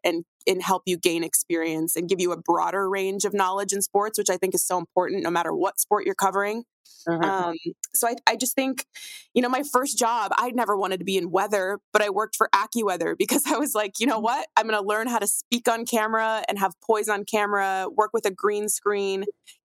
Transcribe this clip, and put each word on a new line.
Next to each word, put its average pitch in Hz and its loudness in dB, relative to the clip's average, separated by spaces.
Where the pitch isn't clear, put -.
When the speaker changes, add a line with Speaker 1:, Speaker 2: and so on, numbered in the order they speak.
Speaker 1:
and, 170 0
and 185 2
help 185 2
you 180 0
gain 170 0
experience 160 -2
and 170 -4
give 185 0
you 175 0
a 165 -6
broader 175 0
range 196 -2
of 202 -2
knowledge 196 0
in 196 -2
sports, 208 0
which 196 0
I 185 2
think 185 -2
is - 0
so 180 0
important 180 0
no 170 -2
matter 170 0
what 185 0
sport 208 0
you're 196 -2
covering. 202 0
Speaker 2:
Mm-hmm. 165 0
Speaker 1:
Um, 180 0
so - 2
I, 240 -2
I 226 4
just 247 -4
think, 262 -2
you 247 4
know, 247 2
my 254 0
first 247 2
job, 226 0
I 247 0
never 220 0
wanted 190 -2
to 180 -6
be 190 2
in 170 -2
weather, 196 0
but 208 6
I 208 2
worked 208 -2
for - 2
AccuWeather 190 0
because 269 2
I 277 2
was 285 -2
like, 208 0
"You 233 2
know 240 2
Speaker 2:
Mm-hmm. 214 -4
Speaker 1:
what? 247 -2
I'm 220 2
gonna 214 0
learn 214 0
how 240 0
to 196 -2
speak - -2
on 233 0
camera 220 0
and 202 -4
have 190 0
poise 214 2
on 202 0
camera, 196 0
work 214 2
with 214 -2
a 202 0
green 208 -2
screen, 202 -2